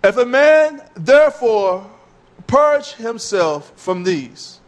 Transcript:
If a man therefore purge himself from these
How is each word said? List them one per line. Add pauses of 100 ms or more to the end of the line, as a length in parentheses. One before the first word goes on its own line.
If
a
man (120)
therefore (560)
purge
himself
from
these